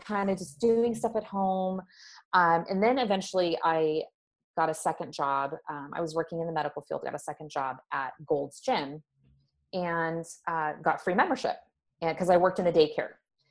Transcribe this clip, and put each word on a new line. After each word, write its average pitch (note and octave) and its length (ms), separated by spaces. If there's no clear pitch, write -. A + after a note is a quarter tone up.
kinda G3 320
just F#3 240
doing A#3 360
stuff A3+ 200
at G#3+ 100
home. F#3+ 540
Um, E3+ 360
and F#3+ 120
then B3 160
eventually F#3+ 680
I D#3+ 380
got D#3+ 120
a D#3 40
second D#3 400
job. C#3 380
Um, C#3+ 240
I - 80
was D#3+ 140
working E3 240
in E3 80
the E3 60
medical D3 280
field, C#3+ 220
got C3 100
a C#3+ 60
second D3+ 300
job C3+ 280
at C3+ 200
Gold's C#3+ 360
Gym, D3+ 420
and, E3 500
uh, D#3+ 340
got D#3+ 200
free F#3 120
membership, B3+ 440
and, D#3+ 160
'cause F3+ 120
I F3+ 80
worked F3+ 220
in F3+ 60
the E3+ 60
daycare. - 440